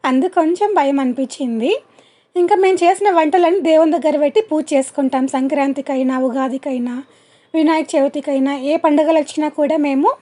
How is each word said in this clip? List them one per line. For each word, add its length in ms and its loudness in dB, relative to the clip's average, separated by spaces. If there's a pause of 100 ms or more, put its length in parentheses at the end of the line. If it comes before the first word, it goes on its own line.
అందుకు 300 0
కొంచెం 300 0 (100)
భయం 240 0
అనిపించింది. 680 -4 (680)
ఇంకా 220 2
మేము 200 2
చేసిన 240 2 (120)
వంటలన్నీ 500 2
దేవుని 280 4
దగ్గర 260 0
పెట్టి 260 2
పూజ 240 -2
చేసుకుంటాం. 520 0 (100)
సంక్రాంతికైనా, 840 -2 (120)
ఉగాదికైనా, 680 -6 (600)
వినాయక 380 2
చవితికైనా, 640 -2 (160)
ఏ 40 0 (100)
పండుగలు 380 2
వచ్చినా 260 -4 (100)
కూడా 180 0 (100)
మేము 240 0 (100)